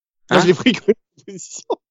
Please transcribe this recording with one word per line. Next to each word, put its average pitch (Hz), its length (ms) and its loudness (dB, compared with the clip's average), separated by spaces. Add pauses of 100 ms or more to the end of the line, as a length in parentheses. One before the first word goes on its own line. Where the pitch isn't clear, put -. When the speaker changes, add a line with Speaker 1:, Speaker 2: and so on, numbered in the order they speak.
(300)
Speaker 1:
Moi, 180 80 4
Speaker 2:
hein ? - 20 6
Speaker 1:
je 180 60 2
l'ai 180 80 4
pris - 180 0
comme - 160 -4
une - 360 -6
proposition. - 440 -18 (220)